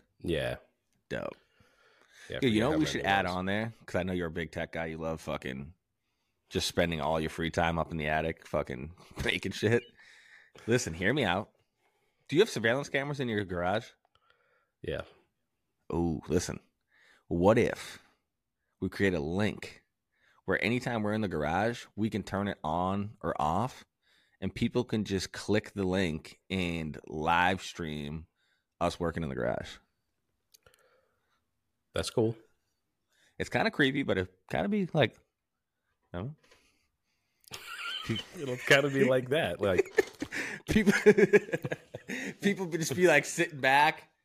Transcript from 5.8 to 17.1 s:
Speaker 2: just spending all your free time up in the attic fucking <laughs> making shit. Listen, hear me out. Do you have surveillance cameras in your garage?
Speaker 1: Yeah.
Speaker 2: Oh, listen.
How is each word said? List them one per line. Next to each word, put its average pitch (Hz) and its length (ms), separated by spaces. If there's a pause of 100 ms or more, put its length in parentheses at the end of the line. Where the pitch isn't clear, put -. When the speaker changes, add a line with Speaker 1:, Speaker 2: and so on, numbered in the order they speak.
Speaker 2:
just - 180
spending 85 340
all 80 180
your 78 120
free 82 180
time 85 300
up 76 120
in 82 60
the 76 100
attic 78 400
fucking 73 460 (140)
<laughs> - 180
making 95 280
shit. 113 280 (840)
Listen, 113 260
hear 95 200
me 147 100
out. 95 260 (760)
Do 135 80
you 175 80
have 233 60
surveillance 120 380
cameras 143 320
in 127 80
your 104 160
garage? 90 420 (960)
Speaker 1:
Yeah. - 200 (880)
Speaker 2:
Oh, 82 360
listen. - 320 (680)